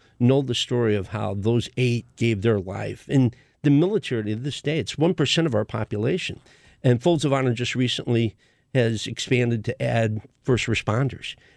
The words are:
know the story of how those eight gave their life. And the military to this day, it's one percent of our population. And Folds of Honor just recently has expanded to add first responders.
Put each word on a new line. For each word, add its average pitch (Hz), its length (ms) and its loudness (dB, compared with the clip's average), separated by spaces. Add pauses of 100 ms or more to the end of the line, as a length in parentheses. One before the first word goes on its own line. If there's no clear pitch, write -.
(200)
know 131 200 6
the 127 140 -4
story 117 400 0
of 95 140 -4
how 104 260 -6
those 110 420 0
eight 120 380 0
gave 113 280 0
their 110 180 2
life. 104 480 -10
And 127 260 2 (280)
the 147 80 4
military 147 520 2
to 107 140 -4
this 131 260 -10
day, 156 160 -2
it's - 180 -6
one 170 180 2
percent 165 340 0
of 120 80 0
our 107 80 0
population. 113 720 -4 (460)
And 123 180 4
Folds 170 220 2
of 139 80 2
Honor 131 200 2
just 117 220 -4
recently 120 640 0 (380)
has 117 320 0
expanded 120 580 0
to - 180 -6
add 113 380 0 (220)
first 123 240 0
responders. 117 720 -2 (200)